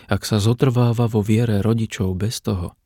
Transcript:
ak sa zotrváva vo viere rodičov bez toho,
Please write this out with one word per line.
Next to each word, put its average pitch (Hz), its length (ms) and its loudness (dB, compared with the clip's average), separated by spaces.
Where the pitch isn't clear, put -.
ak 98 160 -2
sa 110 160 0
zotrváva 120 720 2
vo 113 80 0
viere 110 400 2
rodičov 107 560 -2
bez 101 240 -4
toho, 90 460 -6